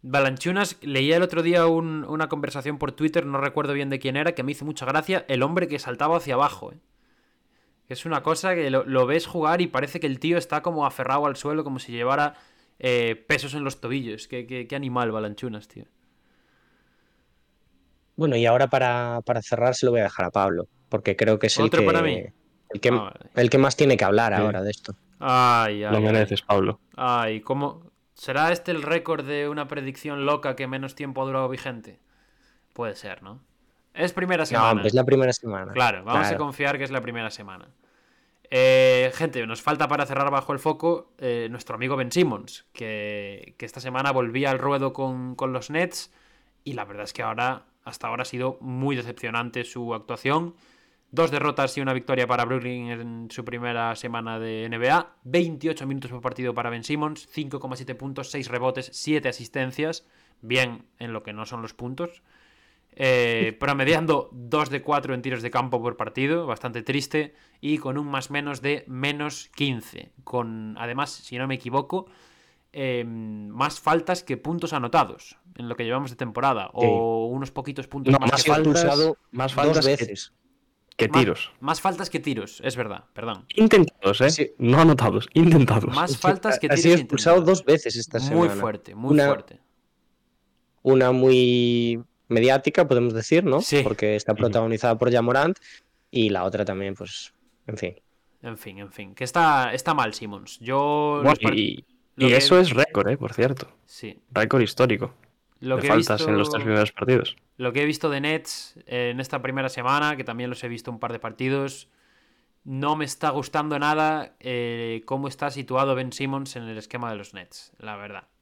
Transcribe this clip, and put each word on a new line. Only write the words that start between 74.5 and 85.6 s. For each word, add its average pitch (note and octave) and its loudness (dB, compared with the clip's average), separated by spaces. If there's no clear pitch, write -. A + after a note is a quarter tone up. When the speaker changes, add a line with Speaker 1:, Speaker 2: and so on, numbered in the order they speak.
Speaker 1:
anotados B2 -2
en A#2+ -12
lo A#2 -8
que A#2 -4
llevamos B2+ -4
de A#2+ -16
temporada, A#2+ -2
Speaker 2:
Sí. - 0
Speaker 1:
o A2+ 2
unos C3+ -6
poquitos C3+ -10
puntos C3+ 0
Speaker 3:
No, C#3 6
Speaker 1:
más - 0
Speaker 3:
más - 0
Speaker 1:
que D3+ 2
Speaker 3:
faltas, D3+ 4
Speaker 2:
Expulsado D3+ 2
Speaker 3:
más C3 -4
Speaker 2:
dos C#3 2
Speaker 3:
faltas D3+ 4
que, C3+ 4
Speaker 2:
veces. A2+ -4
Speaker 3:
que A2+ 2
Speaker 1:
Más, - 2
Speaker 3:
tiros. G2 -2
Speaker 1:
más D3+ -2
faltas F#3+ -2
que D#3+ -4
tiros, A2+ -6
es B2+ -4
verdad, A2 -6
perdón. G#2 -10
Speaker 3:
Intentados, G3 6
¿eh? C3 8
Speaker 2:
Sí. D3+ 0
Speaker 3:
No B2+ 6
anotados, A2+ 6
intentados. C#3+ 6